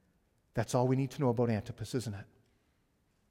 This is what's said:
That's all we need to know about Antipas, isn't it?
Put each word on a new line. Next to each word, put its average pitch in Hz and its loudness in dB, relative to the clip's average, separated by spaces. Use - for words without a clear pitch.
That's 117 -2
all 127 4
we 131 4
need 135 0
to - -6
know 127 4
about 120 2
Antipas, 110 -4
isn't 113 -4
it? 101 -10